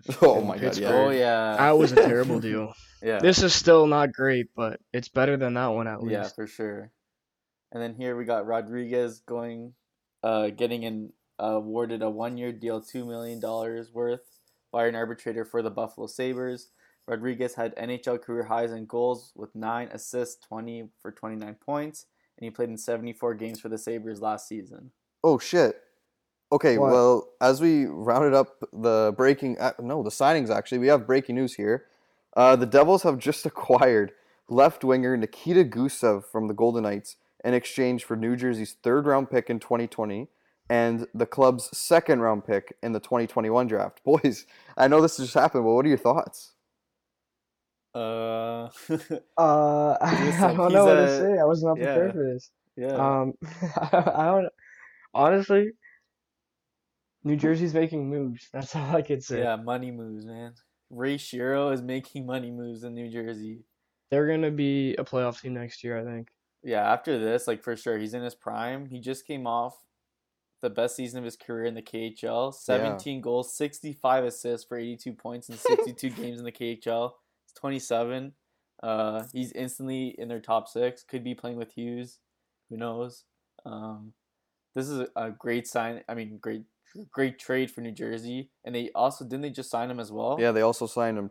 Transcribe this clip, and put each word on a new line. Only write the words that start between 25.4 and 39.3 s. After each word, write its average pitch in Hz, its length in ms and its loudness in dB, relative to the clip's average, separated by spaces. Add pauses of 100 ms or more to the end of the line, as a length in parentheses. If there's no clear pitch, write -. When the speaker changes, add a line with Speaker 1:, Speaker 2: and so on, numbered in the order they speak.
Speaker 1:
Okay, 143 260 6
Speaker 2:
What? 135 140 6
Speaker 1:
well, 123 380 6 (120)
as 131 180 6
we 156 280 4
rounded 117 480 2
up - 240 4 (120)
the 110 460 2
breaking, 131 420 4
uh, 123 220 0
no, 127 220 -4
the 104 80 -4
signings, 139 400 2
actually, 104 260 -2
we 123 100 2
have 135 200 6
breaking 127 280 2
news 127 200 -2
here. 107 320 -2 (500)
Uh, 131 180 10
the 123 120 0
Devils 151 360 6
have 151 140 2
just 143 280 -4
<laughs> - 20 -2
acquired 120 640 4 (360)
left 135 360 4
winger 131 340 2
Nikita 165 480 2
Gusev 113 600 0
from 110 220 -4
the 104 60 -4
Golden 117 300 2
Knights 101 320 -6 (280)
in 123 120 2
exchange 123 500 -2
for 113 100 -4
New 113 220 -2
Jersey's 120 360 -4 (100)
third-round 135 460 2
pick 123 200 -2